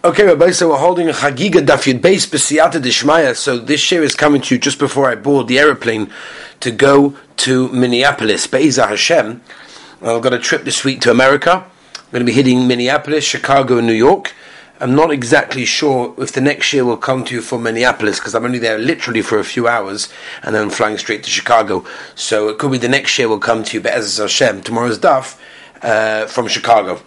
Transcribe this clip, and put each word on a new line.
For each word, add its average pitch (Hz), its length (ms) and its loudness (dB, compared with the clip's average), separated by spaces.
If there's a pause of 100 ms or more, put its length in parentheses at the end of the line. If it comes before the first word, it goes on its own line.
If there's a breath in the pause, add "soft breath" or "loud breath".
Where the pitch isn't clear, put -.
Okay, 175 180 4
Rabbi, 175 280 6
so 175 180 2
we're 143 80 2
holding 170 320 2
a 139 40 -2
Chagiga 147 520 0
Daf 139 260 2
Yud 123 80 0
Beis 180 280 2
B'Siyata 156 520 0
Dishmaya. 131 560 2
So 127 220 -2
this 127 340 -2
year 170 120 2
is 139 100 0
coming 147 260 2
to - 140 -2
you 123 80 0
just 139 160 -2
before 139 320 0
I 117 60 0
board 123 320 0
the 123 100 0
aeroplane 120 540 0 (480 loud breath)
to 127 100 -6
go 139 460 4 (220 loud breath)
to 127 320 0
Minneapolis. 123 760 0
Be'ezah 131 440 2
Hashem, 113 520 0 (600 loud breath)
I've 117 180 -2
got 123 100 0
a 123 60 0
trip - 260 -4
this 135 200 -6
week 131 180 -2
to 120 80 2
America. 139 560 2 (320 loud breath)
I'm - 140 -16
gonna 123 120 -4
be 120 100 0
hitting 127 340 4
Minneapolis, 143 560 0
Chicago, 127 560 0
and 117 80 0
New 113 60 2
York. 151 420 2 (440 loud breath)
I'm 127 140 -2
not 156 160 4
exactly 127 560 0
sure 127 540 -2
if 113 140 -6
the 131 80 -2
next 139 300 0
year 131 140 2
will 117 120 0
come 131 280 -4
to - 80 -8
you 117 80 -6
for 123 160 -8
Minneapolis, 113 640 -2
'cause 104 160 -10
I'm 113 100 -2
only 123 140 -4
there 113 180 -2
literally 117 460 -4
for 107 160 0
a 98 40 -2
few 117 240 -4
hours, 107 420 -4 (340 loud breath)
and 101 100 -4
then 107 80 0
I'm 104 80 -2
flying 107 300 -2
straight 107 240 -6
to - 80 -8
Chicago. 107 520 0 (300 loud breath)
So 107 360 -2
it 107 100 -8
could 143 100 -2
be 131 80 -2
the 120 120 -2
next - 280 0
year 123 100 0
will 107 120 0
come 113 240 -2
to - 100 -10
you, 107 80 -4
Be'ezah 107 400 -4
Hashem, 101 400 0
tomorrow's 117 380 -4
Daf, 139 340 0 (480 loud breath)
uh, 110 460 0
from 117 200 -4
Chicago. 95 600 0